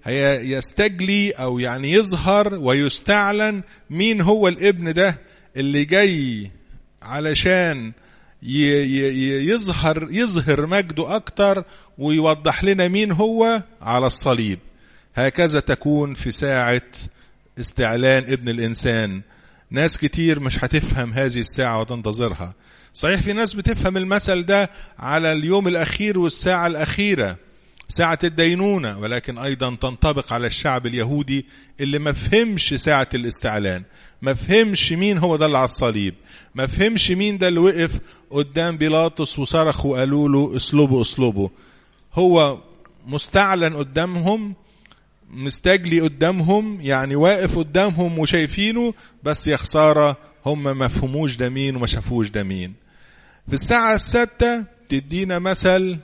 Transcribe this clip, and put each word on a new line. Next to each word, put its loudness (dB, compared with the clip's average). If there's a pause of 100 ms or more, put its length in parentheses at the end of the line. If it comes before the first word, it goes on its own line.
هي-، -2
يستجلي 0
أو -4
يعني -4
يظهر 2
ويستعلن 0 (260)
مين 0
هو 4
الابن 0
ده 2 (360)
اللي 0
جاي 2 (500)
علشان -2 (520)
ي-، -12 (140)
ي-، 2
ي-، -2
يظهر، 0
يظهر 2
مجده -2
أكتر 0 (340)
ويوضح 0
لنا 2
مين 0
هو 2 (180)
على 0
الصليب. 0 (560)
هكذا 2
تكون -2
في -6
ساعة 0 (800)
استعلان 2
ابن -4
الإنسان. -2 (500)
ناس 0
كتير 0
مش -2
هتفهم -2
هذه -2
الساعة -2
وتنتظرها. -6 (420)
صحيح 0
في -2
ناس -2
بتفهم -2
المثل 0
ده 0 (300)
على 0
اليوم 0
الأخير 0
والساعة 0
الأخيرة، -2 (520)
ساعة 0
الدينونة، 0
ولكن -6
أيضا -4
تنطبق -2
على -2
الشعب -2
اليهودي -4 (360)
اللي -2
ما -2
فهمش 0
ساعة 2
الاستعلان، -4 (380)
ما -2
فهمش 2
مين 0
هو 2
ده 2
اللي 2
على 4
الصليب، -2 (400)
ما -2
فهمش 2
مين 0
ده 2
اللي 2
وقف 2 (320)
قدام -2
بيلاطس 0
وصرخ 0
وقالوا 2
له: 2
"اصلبه، 4
اصلبه". 0 (640)
هو 4 (480)
مستعلن 0
قدامهم، -2 (760)
مستجلي 0
قدامهم، 0
يعني -2
واقف 2
قدامهم 0
وشايفينه، 0 (300)
بس -2
يا 2
خسارة 4 (280)
هم -2
ما 0
فهموش -2
ده -2
مين -4
وما -2
شافوش -2
ده -4
مين. -6 (760)
في -4
الساعة 2
الستة 0 (260)
تدينا -4
مثل 2